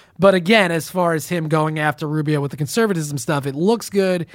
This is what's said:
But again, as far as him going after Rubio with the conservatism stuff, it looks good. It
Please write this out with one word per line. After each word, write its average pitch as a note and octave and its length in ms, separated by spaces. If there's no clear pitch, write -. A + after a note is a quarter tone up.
But F#3+ 160
again, F#3 380
as D#3+ 160
far F3+ 240
as D#3 160
him D#3+ 220
going D#3 280
after D3+ 300
Rubio D3+ 320
with C#3 120
the - 40
conservatism D#3+ 600
stuff, C#3+ 280
it C#3 80
looks G3 360
good. F#3 320
It D#3 120